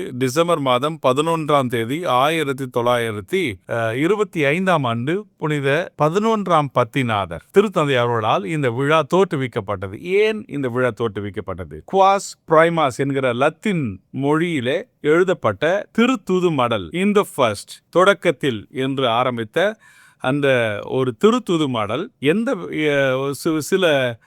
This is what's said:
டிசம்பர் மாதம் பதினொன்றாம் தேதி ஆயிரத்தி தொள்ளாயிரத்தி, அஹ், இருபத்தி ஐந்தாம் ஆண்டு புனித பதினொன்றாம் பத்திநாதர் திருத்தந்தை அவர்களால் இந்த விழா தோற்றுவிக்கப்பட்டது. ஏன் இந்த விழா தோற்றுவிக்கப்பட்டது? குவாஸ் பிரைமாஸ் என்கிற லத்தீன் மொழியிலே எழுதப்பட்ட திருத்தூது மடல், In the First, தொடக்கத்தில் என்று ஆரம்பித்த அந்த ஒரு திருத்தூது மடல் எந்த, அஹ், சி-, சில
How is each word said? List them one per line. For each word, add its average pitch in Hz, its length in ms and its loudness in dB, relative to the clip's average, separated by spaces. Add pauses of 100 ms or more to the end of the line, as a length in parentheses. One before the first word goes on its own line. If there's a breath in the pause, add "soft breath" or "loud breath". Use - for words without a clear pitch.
(180)
டிசம்பர் 156 420 2
மாதம் 139 420 0
பதினொன்றாம் 147 640 2
தேதி 117 300 -2 (160)
ஆயிரத்தி 139 520 0
தொள்ளாயிரத்தி, 120 760 -2 (260)
அஹ், 117 280 -2
இருபத்தி 175 500 -2
ஐந்தாம் 170 380 0
ஆண்டு 131 420 -4 (120)
புனித 151 300 -4 (300)
பதினொன்றாம் 180 760 0
பத்திநாதர் 113 800 -2
திருத்தந்தை 185 440 2
அவர்களால் 120 500 0
இந்த 156 240 -2
விழா 139 400 2
தோற்றுவிக்கப்பட்டது. 120 880 -2 (180)
ஏன் 214 320 0
இந்த 135 220 -4
விழா 123 220 0
தோற்றுவிக்கப்பட்டது? 95 840 -8 (100)
குவாஸ் 196 440 2 (160)
பிரைமாஸ் 160 520 4
என்கிற 135 340 0
லத்தீன் 156 520 0 (280)
மொழியிலே 143 640 -2 (240)
எழுதப்பட்ட 160 600 2 (300)
திருத்தூது 190 580 2
மடல், 117 420 0
In 190 220 0
the 196 140 2
First, 113 420 -2 (180)
தொடக்கத்தில் 139 840 2
என்று 131 340 -2
ஆரம்பித்த 117 480 -2 (680 soft breath)
அந்த 143 240 0 (400)
ஒரு 127 280 -2
திருத்தூது 196 520 2
மடல் 117 340 -4 (220)
எந்த, 202 260 2 (340)
அஹ், 139 480 0
சி-, 156 280 -2
சில 185 260 0 (420 soft breath)